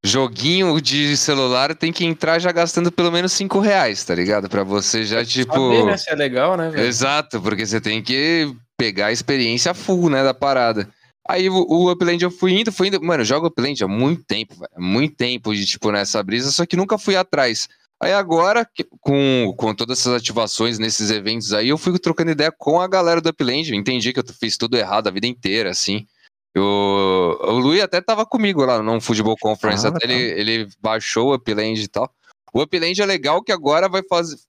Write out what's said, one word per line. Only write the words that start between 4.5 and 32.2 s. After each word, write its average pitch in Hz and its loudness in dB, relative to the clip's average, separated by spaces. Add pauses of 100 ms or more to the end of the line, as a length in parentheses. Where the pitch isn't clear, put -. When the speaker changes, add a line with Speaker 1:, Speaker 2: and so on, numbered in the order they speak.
Speaker 1:
você 101 -2
já, 110 -2
Speaker 2:
Tem 117 -2
que 120 -8
Speaker 1:
tipo 127 -2
Speaker 2:
saber, 120 4
né, 101 2
se - -8
é 156 -2
legal, 143 0
né, 165 -4
velho? 127 -2
Speaker 1:
Exato, 131 -2
porque 104 -2
você 110 -2
tem 110 -2
que 147 0 (240)
pegar 104 -2
a 110 2
experiência 123 0
full, 175 0
né, 135 4
da 131 2
parada. 120 0 (400)
Aí 185 2
o, 190 2 (160)
o 180 4
Upland 175 0
eu 180 0
fui 185 2
indo, 220 -2
fui 190 0
indo. 196 0
Mano, 165 2
eu 110 2
jogo 147 0
Upland 139 -2
há 92 0
muito 127 0
tempo, 104 -6
velho. 87 -16
Muito 104 -2
tempo 120 -4
de, 101 -2
tipo, - -2
nessa 101 0
brisa, 120 -2
só 175 0
que 175 -4
nunca 196 0
fui 196 0
atrás. 143 0 (320)
Aí 180 0
agora, 196 2
que, - -10 (160)
com, 135 2
com 110 -2
todas 120 -4
essas 123 0
ativações 113 -2
nesses 110 -2
eventos 107 -4
aí, 110 2
eu 151 2
fui 180 0
trocando 165 0
ideia 151 0
com 165 2
a 185 -2
galera 170 2
do 165 0
Upland. 151 -2
Eu 101 -2
entendi 123 -2
que 135 -2
eu 123 -4 (160)
fiz 110 -4
tudo 120 -2
errado 107 0
a 95 0
vida 101 -4
inteira, 110 -2
assim. 107 -4 (480)
Eu, 95 2
o 98 2
Lui 147 2
até 185 -2
tava 220 0
comigo 196 0
lá 120 2
no 113 0
Futebol 110 0
Conference, 107 0
Speaker 3:
Tava, 165 0
Speaker 1:
até 120 -2
ele, 123 0
Speaker 3:
tava. 85 -4
Speaker 1:
ele 110 -4 (120)
baixou 110 0
o 135 4
Upland 110 -2
e 98 -8
tal. 117 -4 (400)